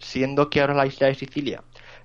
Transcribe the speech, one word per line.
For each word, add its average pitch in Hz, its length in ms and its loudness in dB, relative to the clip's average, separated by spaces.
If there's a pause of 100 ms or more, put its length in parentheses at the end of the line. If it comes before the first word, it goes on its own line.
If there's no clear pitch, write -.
siendo 139 500 0
que 147 100 2
ahora 143 140 2
la 139 120 4
isla 139 200 0
de 135 80 2
Sicilia 135 480 -6 (420)